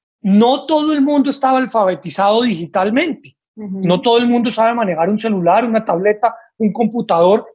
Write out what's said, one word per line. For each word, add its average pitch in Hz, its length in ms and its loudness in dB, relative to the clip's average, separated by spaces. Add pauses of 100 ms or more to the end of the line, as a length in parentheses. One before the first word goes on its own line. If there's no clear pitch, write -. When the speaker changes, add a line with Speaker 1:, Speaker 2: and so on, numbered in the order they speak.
(220)
Speaker 1:
no 220 420 2
todo 311 280 0
el 294 100 0
mundo 285 280 0
estaba 262 280 0
alfabetizado 202 840 0
digitalmente. 214 920 -4 (200)
Speaker 2:
Ujú. 190 300 -10
Speaker 1:
No 175 140 0
todo 233 180 2
el 240 80 0
mundo 240 220 0
sabe 226 260 0
manejar 180 360 -2
un 214 80 0
celular, 202 460 0
una 220 200 -2
tableta, 214 500 0 (240)
un 214 140 0
computador 214 840 0